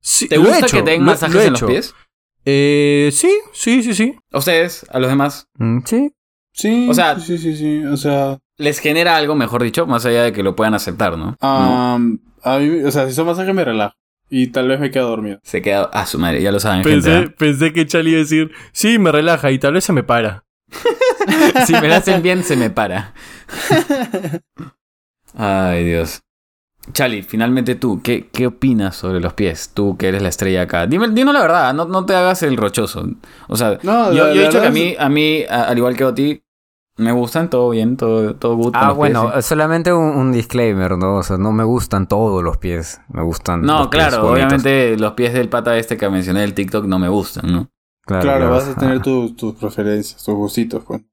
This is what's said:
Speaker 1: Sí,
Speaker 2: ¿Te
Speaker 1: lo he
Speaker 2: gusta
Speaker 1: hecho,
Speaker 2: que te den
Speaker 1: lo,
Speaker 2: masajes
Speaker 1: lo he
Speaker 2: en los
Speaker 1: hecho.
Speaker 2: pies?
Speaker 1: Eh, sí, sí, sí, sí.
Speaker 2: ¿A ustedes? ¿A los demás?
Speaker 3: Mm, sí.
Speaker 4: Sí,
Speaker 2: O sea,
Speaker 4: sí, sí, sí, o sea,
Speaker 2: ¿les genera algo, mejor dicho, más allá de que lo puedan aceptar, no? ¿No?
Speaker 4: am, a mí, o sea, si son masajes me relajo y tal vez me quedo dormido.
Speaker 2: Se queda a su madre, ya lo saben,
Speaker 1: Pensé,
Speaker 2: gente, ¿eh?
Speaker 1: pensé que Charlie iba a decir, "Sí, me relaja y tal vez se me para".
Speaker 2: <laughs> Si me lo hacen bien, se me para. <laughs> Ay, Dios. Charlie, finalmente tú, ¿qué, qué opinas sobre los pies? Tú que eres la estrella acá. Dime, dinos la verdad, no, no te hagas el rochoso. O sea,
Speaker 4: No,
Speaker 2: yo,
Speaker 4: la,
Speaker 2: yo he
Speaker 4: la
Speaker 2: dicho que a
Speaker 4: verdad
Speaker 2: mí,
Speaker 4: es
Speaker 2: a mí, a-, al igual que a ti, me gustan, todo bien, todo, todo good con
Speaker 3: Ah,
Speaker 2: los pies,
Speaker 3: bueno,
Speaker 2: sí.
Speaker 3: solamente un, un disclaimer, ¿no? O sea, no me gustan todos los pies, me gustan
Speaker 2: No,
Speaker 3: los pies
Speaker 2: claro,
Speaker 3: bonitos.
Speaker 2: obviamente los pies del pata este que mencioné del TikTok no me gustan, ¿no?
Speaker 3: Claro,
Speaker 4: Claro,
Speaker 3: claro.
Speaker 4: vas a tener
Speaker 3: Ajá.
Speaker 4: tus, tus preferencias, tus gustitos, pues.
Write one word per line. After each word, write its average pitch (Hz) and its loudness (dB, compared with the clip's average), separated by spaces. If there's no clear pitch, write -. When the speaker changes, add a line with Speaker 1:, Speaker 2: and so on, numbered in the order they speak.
Speaker 1:
Sí, - -2
Speaker 2:
¿Te 151 2
Speaker 1:
lo 156 6
he 202 8
Speaker 2:
gusta 294 4
Speaker 1:
hecho, - 2
Speaker 2:
que - 2
te 160 2
den 160 2
Speaker 1:
lo, 147 4
Speaker 2:
masajes 160 0
Speaker 1:
lo 202 6
he 214 6
Speaker 2:
en 143 4
los 117 -2
Speaker 1:
hecho. 110 0
Speaker 2:
pies? - -2
Speaker 1:
Eh, 143 2
sí, 349 2
sí, 240 0
sí, 226 -2
sí. 220 0
Speaker 2:
¿A 139 -4
ustedes? 170 0
¿A 127 -4
los 127 2
demás? 139 -2
Speaker 3:
Mm, 117 0
sí. 277 -2
Speaker 4:
Sí, 240 0
Speaker 2:
O 247 0
sea, 170 0
Speaker 4:
sí, 170 -6
sí, 160 -4
sí, 151 -4
o 143 -2
sea, 139 -2
Speaker 2:
¿les 147 -2
genera 165 2
algo, 151 0
mejor 120 0
dicho, 139 0
más 120 -2
allá 120 2
de 113 0
que 101 -4
lo 95 0
puedan 110 0
aceptar, 87 -2
no? 80 -6
¿No? 117 -8
Speaker 4:
am, 123 2
a 131 0
mí, 147 0
o 143 0
sea, 135 0
si 127 -6
son 160 -2
masajes 185 -2
me 185 0
relajo 110 -2
y 127 0
tal 127 -2
vez 135 0
me 139 -2
quedo 131 0
dormido. 107 -6
Speaker 2:
Se 101 -6
queda 101 0
a 104 -4
su - -6
madre, 82 0
ya 98 0
lo 101 0
saben, 95 0
Speaker 1:
Pensé, 151 2
Speaker 2:
gente, 175 2
¿eh? - -20
Speaker 1:
pensé 151 0
que 165 0
Charlie 160 0
iba 160 2
a 156 2
decir, 156 0
"Sí, 226 2
me 175 4
relaja 147 2
y 131 0
tal 143 0
vez 185 0
se 190 0
me 131 2
para". 117 -2
Speaker 2:
<laughs> 392 2
Si 170 2
me 175 4
lo 165 4
hacen 185 2
bien, 180 0
se 156 0
me 117 0
para. 101 -4
<laughs> 220 -2
Ay, 92 0
Dios. 82 -2
Charlie, 117 -2
finalmente 120 0
tú, 107 -2
¿qué, 117 -4
qué 123 0
opinas 113 0
sobre 92 -4
los 85 -4
pies? 90 -4
Tú 101 0
que 95 -4
eres 98 0
la 90 -2
estrella 92 -2
acá. 85 -2
Dime, 190 0
dinos 262 2
la 277 2
verdad, 160 2
no, 165 -2
no 185 -2
te 196 2
hagas 180 2
el 135 0
rochoso. 101 -2
O - -6
sea, 110 0
Speaker 4:
No, 208 2
Speaker 2:
yo, 151 4
Speaker 4:
la, 151 2
Speaker 2:
yo 151 4
he - 6
Speaker 4:
la 156 4
Speaker 2:
dicho 160 4
que - 2
a - 2
Speaker 4:
verdad - 0
Speaker 2:
mí, 170 0
Speaker 4:
es - -10
Speaker 2:
a 139 0
mí, 151 2
a-, 120 -2
al 120 0
igual 123 0
que 127 -2
a 131 0
ti, 143 -2
me 113 0
gustan, 123 -2
todo 123 2
bien, 117 0
todo, 110 0
todo 117 -2
good 117 0
con 120 2
Speaker 3:
Ah, 139 4
Speaker 2:
los 139 2
pies, - -
Speaker 3:
bueno, 117 2
Speaker 2:
sí. 127 0
Speaker 3:
solamente 165 0
un, 165 2
un 131 2
disclaimer, 110 0
¿no? 95 0
O 90 -2
sea, 95 -2
no 104 0
me 110 0
gustan 110 -2
todos 101 0
los 82 -2
pies, 85 -6
me - -8
gustan 85 -2
Speaker 2:
No, 151 2
Speaker 3:
los 135 0
pies 160 2
Speaker 2:
claro, 117 0
Speaker 3:
bonitos. 113 2
Speaker 2:
obviamente 135 2
los 107 -2
pies 120 -2
del 123 0
pata 117 0
este 113 -4
que 104 -2
mencioné 92 0
del 101 -2
TikTok 101 -4
no 95 0
me 92 0
gustan, 90 -2
¿no? 90 -2
Speaker 3:
Claro, 95 -2
Speaker 4:
Claro, 139 2
Speaker 3:
claro. 123 2
Speaker 4:
vas 135 0
a 135 -8
tener 131 0
Speaker 3:
Ajá. 127 -2
Speaker 4:
tus, 123 -2
tus 110 -8
preferencias, 104 -4
tus 107 -4
gustitos, 110 -4
pues. 110 -12